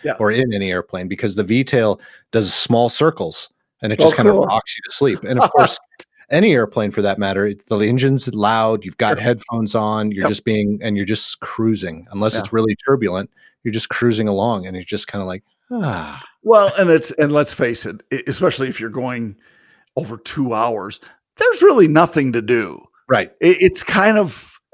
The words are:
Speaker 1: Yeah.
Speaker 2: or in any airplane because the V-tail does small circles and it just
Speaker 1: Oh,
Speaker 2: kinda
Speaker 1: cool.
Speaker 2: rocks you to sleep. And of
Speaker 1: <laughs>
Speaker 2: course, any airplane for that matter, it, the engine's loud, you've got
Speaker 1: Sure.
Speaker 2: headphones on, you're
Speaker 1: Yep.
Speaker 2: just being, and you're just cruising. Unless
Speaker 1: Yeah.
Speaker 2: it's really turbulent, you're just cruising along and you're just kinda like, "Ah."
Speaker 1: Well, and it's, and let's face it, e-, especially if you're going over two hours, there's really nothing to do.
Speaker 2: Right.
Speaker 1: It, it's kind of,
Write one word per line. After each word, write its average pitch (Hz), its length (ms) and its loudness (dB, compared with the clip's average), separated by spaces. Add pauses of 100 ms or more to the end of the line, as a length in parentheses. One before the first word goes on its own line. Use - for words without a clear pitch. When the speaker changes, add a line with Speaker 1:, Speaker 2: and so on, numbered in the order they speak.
Speaker 1:
Yeah. - 160 -4
Speaker 2:
or 107 100 2
in 120 240 0
any 98 160 -2
airplane 90 380 -6
because 98 260 -4
the 104 100 -2
V-tail 113 560 0 (320)
does 107 220 0
small 117 340 2
circles - 600 -4 (340)
and 107 100 -2
it 113 60 -2
just 156 160 6
Speaker 1:
Oh, - 20 -4
Speaker 2:
kinda 110 160 6
Speaker 1:
cool. 98 140 2
Speaker 2:
rocks 104 300 -2
you - 120 -14
to - 60 -12
sleep. 135 300 0
And 123 180 -2
of - 80 4
Speaker 1:
<laughs> - 60 -2
Speaker 2:
course, - 200 4 (540)
any 180 240 4
airplane 107 380 0
for 104 100 -2
that 98 160 0
matter, 98 300 0
it, 101 180 -10
the 107 120 0
engine's 123 540 0
loud, 110 520 0
you've 92 140 -14
got 113 180 0
Speaker 1:
Sure. 117 60 -6
Speaker 2:
headphones 117 520 -2
on, 107 380 -2
you're 98 120 -6
Speaker 1:
Yep. - 60 0
Speaker 2:
just 101 140 -6
being, 104 380 -2
and 107 140 -2
you're 98 100 -4
just - 340 -6
cruising. 95 720 -4
Unless 104 220 -2
Speaker 1:
Yeah. 113 60 -4
Speaker 2:
it's 98 120 -8
really 110 240 0 (100)
turbulent, 104 440 -2 (340)
you're 110 80 -4
just 110 160 -6
cruising 113 400 0
along 98 380 -2
and 92 100 -12
you're 87 80 -12
just - 240 -8
kinda 101 160 -8
like, 92 180 -10 (300)
"Ah." 139 500 -6 (200)
Speaker 1:
Well, 208 360 6
and 185 120 4
it's, 160 220 4
and 147 200 0
let's 147 220 0
face - 320 -4
it, 104 160 -12 (100)
e-, 135 160 -4
especially 135 400 -2
if - 100 -10
you're 113 120 -8
going 120 460 -8 (600)
over 117 220 -6
two 127 360 -4
hours, 110 460 -2 (380)
there's 453 240 2
really 254 260 8
nothing 151 460 2
to 117 80 -2
do. 107 380 -2 (280)
Speaker 2:
Right. 113 320 2
Speaker 1:
It, 170 200 6
it's - 220 2
kind 202 360 2
of, - 420 -4 (140)